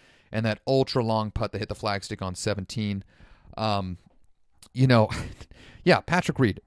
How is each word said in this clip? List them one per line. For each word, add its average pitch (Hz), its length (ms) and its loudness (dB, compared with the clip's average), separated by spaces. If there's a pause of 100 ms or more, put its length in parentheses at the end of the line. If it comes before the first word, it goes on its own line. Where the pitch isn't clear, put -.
(300)
and 110 160 -2
that 107 200 -2
ultra 135 360 2
long 110 300 -2
putt 107 180 -4
that 104 80 -8
hit 101 100 -8
the 104 60 -10
flagstick 101 480 -6
on 92 140 -6
seventeen. 101 640 -4 (540)
Um, 101 420 -2 (720)
you 131 140 4
know, 117 220 6 (380)
<laughs> - 380 -20
yeah, 160 160 6
Patrick 170 380 0
Reed, 120 280 2